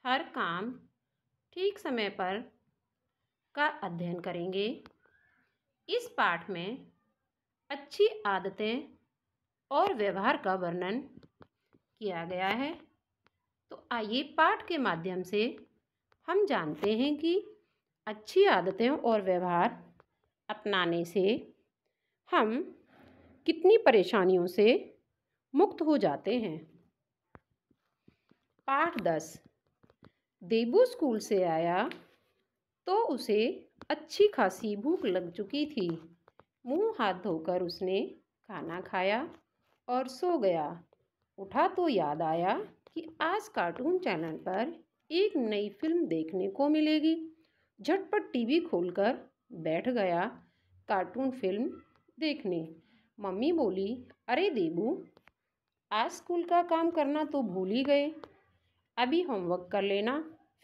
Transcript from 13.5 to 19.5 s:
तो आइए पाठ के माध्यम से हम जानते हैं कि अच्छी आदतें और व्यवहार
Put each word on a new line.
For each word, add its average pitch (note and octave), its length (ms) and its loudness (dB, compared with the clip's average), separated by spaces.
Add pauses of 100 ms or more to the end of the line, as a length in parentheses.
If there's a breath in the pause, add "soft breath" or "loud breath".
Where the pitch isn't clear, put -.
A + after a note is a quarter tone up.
तो - 200 -20
आइए A3+ 300 -2 (160)
पाठ F#4+ 300 2
के E4+ 100 -2
माध्यम F3+ 460 -2
से G3+ 180 0 (840)
हम F#4+ 180 2
जानते G3+ 520 0
हैं C#4+ 200 0
कि E4 160 0 (760)
अच्छी A3 380 2
आदतें A3 440 4
और A#3 320 2
व्यवहार F3+ 560 2 (720)